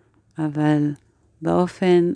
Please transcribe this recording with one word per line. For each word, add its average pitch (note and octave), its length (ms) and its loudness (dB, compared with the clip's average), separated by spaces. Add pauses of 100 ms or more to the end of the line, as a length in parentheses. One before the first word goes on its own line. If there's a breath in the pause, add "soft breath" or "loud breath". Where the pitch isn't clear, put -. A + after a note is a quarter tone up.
(380 soft breath)
אבל D3+ 540 -2 (500)
באופן F3 760 0